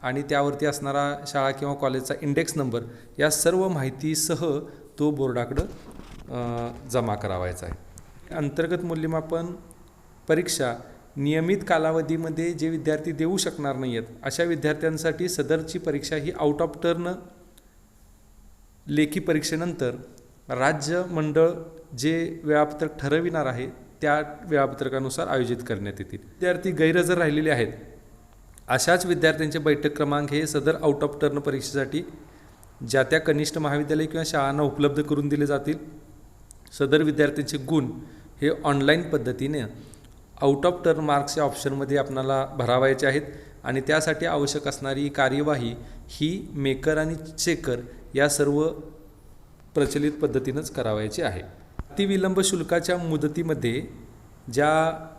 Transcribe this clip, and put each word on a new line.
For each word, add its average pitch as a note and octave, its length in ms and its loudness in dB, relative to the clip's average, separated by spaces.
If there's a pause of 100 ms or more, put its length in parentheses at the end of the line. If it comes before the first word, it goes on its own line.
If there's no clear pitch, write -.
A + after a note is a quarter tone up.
आणि C3+ 200 -2
त्यावरती C#3+ 440 0
असणारा C#3+ 600 -2
शाळा C3+ 240 0
किंवा C#3 220 -4
कॉलेजचा C3 480 -2
इंडेक्स D#3 360 0
नंबर A#2+ 240 0 (380)
या D3+ 100 6
सर्व F3+ 380 4
माहितीसह D3 920 0 (400)
तो D3 120 4
बोर्डाकडं, B2+ 540 0 (640)
अ, A#2+ 420 -4 (160)
जमा A2+ 280 0
करावयाचा F2+ 500 -4
आहे. - 200 -10 (500)
अंतर्गत E3 500 -2
मूल्यमापन D#3+ 600 -4 (840)
परीक्षा D#3 480 2 (420)
नियमित D#3+ 400 2 (100)
कालावधीमध्ये D#3+ 840 2
जे D#3 160 -2
विद्यार्थी D#3 420 0
देऊ D#3+ 260 0
शकणार D3+ 380 -2
नाही B2+ 220 -2
आहेत A#2 260 -8
अशा C3+ 200 -2
विद्यार्थ्यांसाठी D#3+ 840 0
सदरची D#3+ 500 -2
परीक्षा D3+ 360 -4
ही D3+ 160 -4
out D3 280 0
of E3 260 -2
turn E3+ 220 2 (1800)
लेखी D3 320 2
परीक्षेनंतर D#3 720 0 (580)
राज्य D3 640 0
मंडळ D#3 380 4 (480)
जे E3 460 -2
वेळापत्रक D3+ 540 2
ठरविणार D#3+ 480 0
आहे B2+ 220 -4 (340)
त्या D3+ 220 4 (240)
वेळापत्रकानुसार C3+ 800 0
आयोजित B2 300 0 (100)
करण्यात G2+ 320 -4
येतील. G2+ 240 -10
विद्यार्थी F3+ 480 0
गैरहजर E3 460 4
राहिलेले D#3 320 2
आहेत B2 240 2 (920)
अशाच E3+ 380 4
विद्यार्थ्यांचे D#3 540 2
बैठक D3+ 360 2
क्रमांक C#3+ 360 0
हे D3+ 160 0
सदर D3+ 280 2
out D3 240 2
of D3 240 0
turn C#3+ 160 2
परीक्षेसाठी C#3 600 -2 (880)
ज्या C3+ 140 4
त्या D#3+ 160 4
कनिष्ठ D3+ 380 0
महाविद्यालय D3+ 480 0
किंवा D#3+ 200 -4
शाळांना C#3+ 380 0
उपलब्ध C#3+ 380 2
करून D3 280 0
दिले D3 160 2
जातील. C#3+ 320 -2 (1000)
सदर C#3+ 220 4
विद्यार्थ्यांचे D3 560 2
गुण C3+ 340 0 (500)
हे C#3+ 80 4 (140)
ऑनलाइन D3 380 4
पद्धतीने C#3+ 580 -2 (840)
out C#3 220 4
of F3+ 60 6
turn E3+ 260 2
marks C#3+ 400 0
या D#3 40 2
ऑप्शनमध्ये C#3 560 0
आपणाला C3+ 480 0
भरावायचे C3 600 4
आहेत C#3 140 2 (420)
आणि C3 180 -2
त्यासाठी D#3 440 2
आवश्यक D3 420 0
असणारी C#3 420 -2
कार्यवाही C3+ 680 0 (320)
ही E3 440 -2
मेकर C#3 460 0
आणि D#3+ 180 0
चेकर D#3 600 -2 (400)
या C#3+ 140 4
सर्व D3 400 2 (1080)
प्रचलित D3 360 2
पद्धतीनंच C3+ 600 -2
करावायची A2+ 500 -2
आहे. G#2+ 200 -2 (360)
अतिविलंब F#3+ 640 0
शुल्काच्या F3 540 2
मुदतीमध्ये D3+ 840 0 (720)
ज्या D#3+ 540 4 (120)